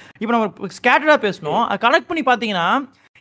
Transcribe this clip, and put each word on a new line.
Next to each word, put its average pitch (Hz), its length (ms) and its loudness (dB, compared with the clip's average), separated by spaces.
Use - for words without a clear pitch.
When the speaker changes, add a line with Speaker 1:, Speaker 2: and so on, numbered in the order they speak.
Speaker 1:
இப்ப 220 140 -2
நம்ம 214 260 0
ஸ்கேட்டர்டா 277 600 2
பேசணும், 190 460 -2
Speaker 2:
ம். - 20 -2
Speaker 1:
அதை 220 220 0
கனெக்ட் 330 340 0
பண்ணி - 0 -
பாத்தீங்கன்னா 220 640 -2